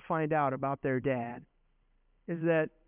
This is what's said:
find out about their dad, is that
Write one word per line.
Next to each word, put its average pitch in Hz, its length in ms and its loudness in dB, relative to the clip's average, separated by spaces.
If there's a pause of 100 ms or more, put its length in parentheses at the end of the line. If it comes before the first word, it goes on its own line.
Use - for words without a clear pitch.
find 160 240 0
out 147 220 2
about 139 280 -4
their 131 200 0
dad, 127 420 -2 (840)
is 170 140 -4
that 160 260 4 (180)